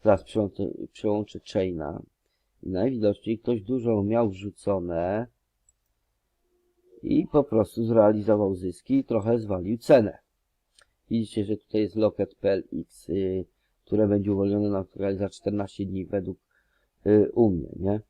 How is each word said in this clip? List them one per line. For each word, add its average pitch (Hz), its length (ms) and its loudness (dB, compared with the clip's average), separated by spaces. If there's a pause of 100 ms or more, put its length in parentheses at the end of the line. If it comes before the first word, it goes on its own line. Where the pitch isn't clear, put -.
Zaraz 101 200 4
przełączę, 101 460 -4 (220)
przełączę 104 480 -6 (120)
chaina. 90 500 -4 (600)
I - 80 -12
najwidoczniej 107 680 -2
ktoś 117 240 -2
dużo 113 400 0
miał 110 280 0
wrzucone 95 960 -4 (1800)
i 165 240 0
po 143 180 2
prostu 110 400 0
zrealizował 104 720 4
zyski 92 440 -2
i 135 60 0
trochę 113 340 0
zwalił 101 400 -4
cenę. 120 400 4 (920)
Widzicie, 110 340 -2
że 104 120 -4
tutaj - 240 -6
jest 104 160 -2
loket 104 380 0
P 98 180 -2
L 95 120 -2 (160)
X, - 280 -16
y, 95 360 -2 (400)
które 104 240 2
będzie 101 240 2
uwolnione 101 360 0
na, 98 160 -2 (320)
za 98 120 -4
czternaście 101 580 -6
dni 95 200 -6
według, 95 320 -6 (680)
y, 104 260 6
u 113 180 4
mnie, 85 260 -4
nie? 101 340 -2